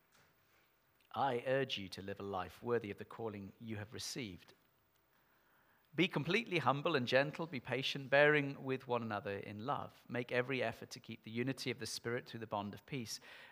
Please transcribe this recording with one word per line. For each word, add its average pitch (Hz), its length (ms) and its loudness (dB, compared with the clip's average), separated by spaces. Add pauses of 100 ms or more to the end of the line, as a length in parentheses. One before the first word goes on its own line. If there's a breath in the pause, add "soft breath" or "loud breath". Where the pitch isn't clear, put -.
(1120 soft breath)
I 123 320 2
urge 131 320 2
you 98 120 -6
to 95 120 -10
live 98 180 -6
a 98 40 -6
life 95 400 -4
worthy 117 260 0
of 98 80 -8
the 107 80 -10
calling 104 460 -8 (100)
you 113 140 -8
have 107 180 -8
received. 107 600 -8 (1400 soft breath)
Be 175 140 6
completely 175 480 2
humble 143 400 4
and 123 100 2
gentle, 147 380 4
be 131 160 -6
patient, 135 480 -2
bearing 143 520 8
with 131 240 -2
one 120 160 2
another 101 360 -2
in 107 280 -8
love. 131 280 -4 (160)
Make 123 240 -2
every 123 280 2
effort 113 300 -2
to - 80 -12
keep - 240 -12
the 110 80 -10
unity 123 400 -2
of 113 80 -6
the 110 60 -6
Spirit - 420 -4
through 117 140 -10
the 107 60 -8
bond 101 260 -4
of - 120 -16
peace. 123 360 -8 (300 loud breath)